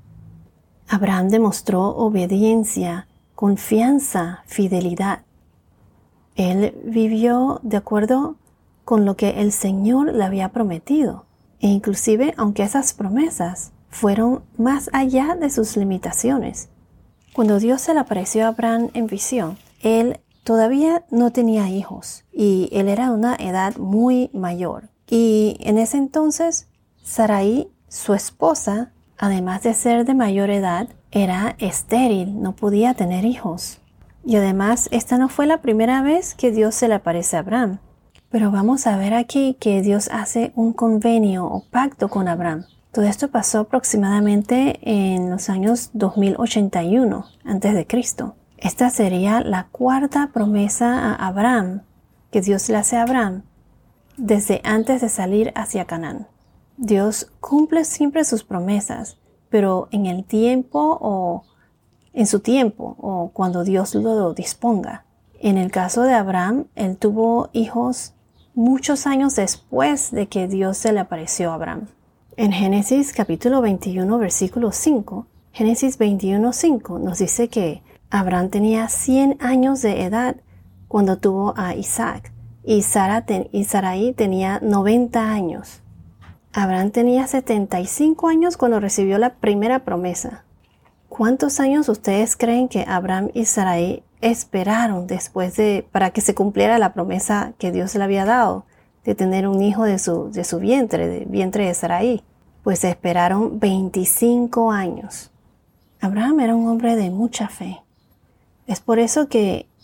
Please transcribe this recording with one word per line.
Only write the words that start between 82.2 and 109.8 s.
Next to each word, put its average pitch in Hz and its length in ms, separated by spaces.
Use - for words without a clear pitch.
y 208 200
Sara 208 420
ten-, 190 260
y 202 120
Sarai 196 500
tenía 190 480
noventa 220 680
años. - 500
Abraham 190 380
tenía 247 340
setenta 214 540
y 190 80
cinco 311 400
años 330 280
cuando 233 240
recibió 196 380
la 247 160
primera 214 460
promesa. 180 640
¿Cuántos 262 500
años 277 300
ustedes 208 480
creen 240 300
que 202 200
Abraham 185 460
y 226 120
Sarai 185 580
esperaron 208 840
después 180 480
de, 208 360
para 190 200
que 214 100
se 196 140
cumpliera 202 420
la 208 160
promesa 196 640
que 180 140
Dios 180 240
le 202 80
había 196 220
dado 214 420
de 208 120
tener 190 320
un 196 160
hijo 208 220
de 196 120
su, 175 340
de 180 120
su 175 160
vientre, 202 480
del 175 180
vientre 196 400
de 180 80
Sarai? 190 500
Pues 190 200
esperaron 180 760
veinticinco 220 1120
años. 196 600
Abraham 226 420
era 233 140
un 233 120
hombre 233 280
de 196 140
mucha 208 380
fe. 185 320
Es 202 140
por 226 180
eso 233 300
que 208 400